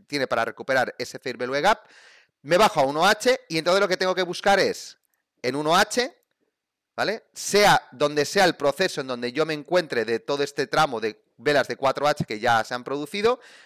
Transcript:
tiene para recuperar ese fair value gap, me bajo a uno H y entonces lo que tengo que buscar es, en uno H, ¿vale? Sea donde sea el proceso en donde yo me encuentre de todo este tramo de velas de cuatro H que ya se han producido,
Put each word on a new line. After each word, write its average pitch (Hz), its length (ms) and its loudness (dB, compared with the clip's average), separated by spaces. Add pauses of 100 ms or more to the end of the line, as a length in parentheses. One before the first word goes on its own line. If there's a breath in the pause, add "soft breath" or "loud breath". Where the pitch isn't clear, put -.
tiene 139 180 -4
para 113 200 0
recuperar 117 520 -2
ese 127 200 -10
fair 123 180 -8
value 127 240 -4
gap, 202 260 0 (560 soft breath)
me 156 140 0
bajo - 240 4
a 135 40 6
uno 151 220 0
H 247 320 2 (100)
y 160 100 -4
entonces 175 220 2
lo 202 80 2
que 180 80 0
tengo 185 180 0
que 185 80 -2
buscar 190 360 2
es, - 400 -2 (440)
en 127 140 -4
uno 151 200 2
H, 208 360 0 (840)
¿vale? 120 280 -4 (100)
Sea 208 580 2
donde 147 320 0
sea 190 220 0
el 160 100 0
proceso 147 460 -2
en 131 60 -10
donde 123 240 -6
yo 151 120 0
me 160 80 -6
encuentre 147 540 -2
de 113 140 -2
todo 143 220 -2
este 139 240 -4
tramo 147 340 0
de 107 220 -6 (140)
velas 131 320 0
de 120 80 -6
cuatro 135 320 0
H 147 160 -2
que 107 160 -8
ya 113 240 2
se - 80 -12
han 123 120 -6
producido, 202 560 -2 (260 loud breath)